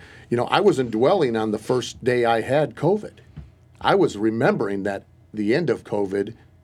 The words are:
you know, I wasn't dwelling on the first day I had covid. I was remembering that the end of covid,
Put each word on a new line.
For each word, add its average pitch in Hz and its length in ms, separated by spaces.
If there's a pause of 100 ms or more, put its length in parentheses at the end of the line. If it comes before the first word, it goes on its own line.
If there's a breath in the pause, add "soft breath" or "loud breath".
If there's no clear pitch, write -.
(300 loud breath)
you 120 80
know, 123 80
I 170 160
wasn't 131 300
dwelling 131 440
on 110 160
the 104 80
first - 460
day 123 180
I 117 160
had 135 360
covid. 202 440 (600)
I 147 140
was 175 200
remembering 110 680
that 101 200 (300)
the 104 200
end 160 160
of 101 140
covid, 101 520 (280 soft breath)